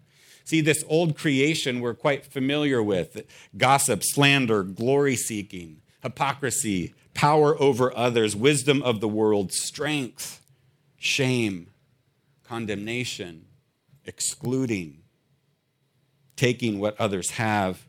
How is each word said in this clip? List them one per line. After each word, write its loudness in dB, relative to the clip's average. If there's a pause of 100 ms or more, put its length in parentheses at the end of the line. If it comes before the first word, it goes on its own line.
(440)
See, 0
this 2
old 2
creation 0
we're -4
quite -2
familiar 0
with. -2 (320)
Gossip, 4
slander, 4
glory-seeking, -2 (220)
hypocrisy, -4 (220)
power 4
over 2
others, 2
wisdom 2
of 0
the -2
world, 0
strength, -6 (560)
shame, -2 (720)
condemnation, -8 (600)
excluding, -4 (1300)
taking 0
what -4
others -4
have -2